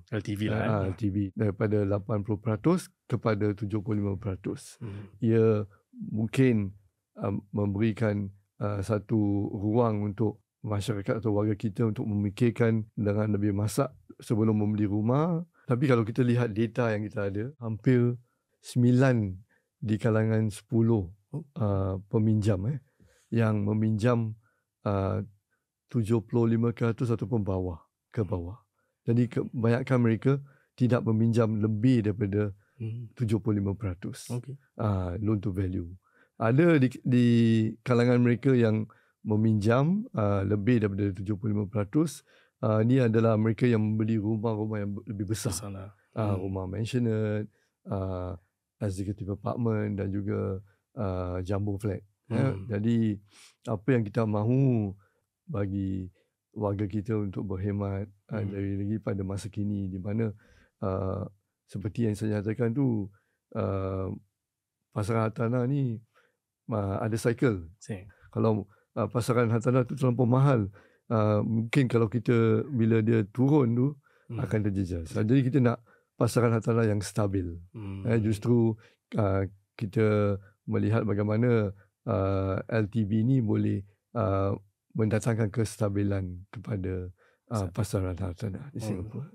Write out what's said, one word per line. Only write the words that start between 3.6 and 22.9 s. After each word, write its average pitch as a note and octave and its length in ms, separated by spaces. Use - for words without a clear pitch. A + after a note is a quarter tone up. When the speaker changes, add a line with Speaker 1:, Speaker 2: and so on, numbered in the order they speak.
Speaker 2:
puluh G#2+ 160
lima G2+ 160
peratus. F#2+ 640
Speaker 1:
Hmm. G2+ 300
Speaker 2:
Ia A2 480
mungkin, A2+ 800
um, G#2 320
memberikan, G#2 800
uh, G#2 160
satu G#2 400
ruang G#2+ 560
untuk G#2 320
masyarakat G#2+ 580
atau A2 140
warga G#2 240
kita A2 320
untuk G#2+ 160
memikirkan A2 880
dengan G#2+ 400
lebih G2+ 180
masak G#2+ 400
sebelum A2 340
membeli G#2 320
rumah. C3+ 540
Tapi C3 240
kalau A#2 160
kita A#2+ 180
lihat A#2+ 300
data A2+ 400
yang G#2 100
kita G2+ 240
ada, G2+ 160
hampir A#2+ 560
sembilan B2 720
di A2 220
kalangan A2 500
sepuluh, A2+ 640
Speaker 1:
Oh. C#3 100
Speaker 2:
uh, G2 400
peminjam, G#2+ 600
eh, D3 100